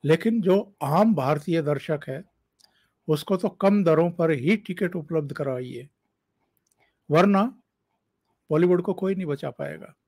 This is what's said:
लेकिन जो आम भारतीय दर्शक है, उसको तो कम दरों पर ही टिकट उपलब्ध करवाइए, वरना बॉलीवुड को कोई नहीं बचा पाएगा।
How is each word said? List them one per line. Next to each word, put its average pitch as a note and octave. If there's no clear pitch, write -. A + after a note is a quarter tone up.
लेकिन A3
जो F#3+
आम F#3
भारतीय D3+
दर्शक D3
है, C#3
उसको D#3
तो F#3+
कम G3+
दरों E3
पर E3+
ही D3+
टिकट F#3
उपलब्ध D3+
करवाइए, C3
वरना G3
बॉलीवुड F3
को F#3
कोई F#3+
नहीं F#3
बचा C#3+
पाएगा। -